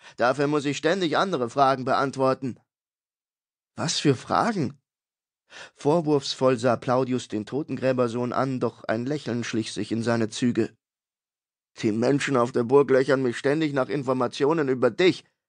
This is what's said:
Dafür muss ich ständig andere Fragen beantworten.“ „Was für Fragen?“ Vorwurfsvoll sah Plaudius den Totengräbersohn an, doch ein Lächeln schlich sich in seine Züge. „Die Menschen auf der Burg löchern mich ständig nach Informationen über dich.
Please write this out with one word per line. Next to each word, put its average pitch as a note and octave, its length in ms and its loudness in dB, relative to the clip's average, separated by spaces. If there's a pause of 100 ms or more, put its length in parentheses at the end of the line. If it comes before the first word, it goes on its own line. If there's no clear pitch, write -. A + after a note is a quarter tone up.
(180)
Dafür C3 300 2
muss D3 180 0
ich C#3+ 120 -2
ständig D#3+ 400 0
andere D3+ 320 0
Fragen C3+ 360 2
beantworten.“ C3 760 0 (1160)
„Was C3+ 240 -4
für C#3+ 160 4
Fragen?“ C#3+ 640 -2 (960)
Vorwurfsvoll C#3+ 840 2
sah A#2 200 2
Plaudius B2+ 500 -2
den G#2+ 180 -6
Totengräbersohn B2 840 -2
an, B2+ 300 -2
doch A#2+ 240 -4
ein A#2 200 -2
Lächeln A#2+ 380 -4
schlich A2+ 300 -4
sich - 180 -8
in A2 100 -2
seine A2+ 280 0
Züge. A2+ 440 -2 (1080)
„Die A2 100 0
Menschen C3 460 0
auf A#2+ 160 0
der B2 100 0
Burg B2+ 260 4
löchern C3 320 2
mich B2 160 -2
ständig D3 360 0
nach C3 160 -2
Informationen C3 800 0
über B2 220 2
dich. F3 340 2 (240)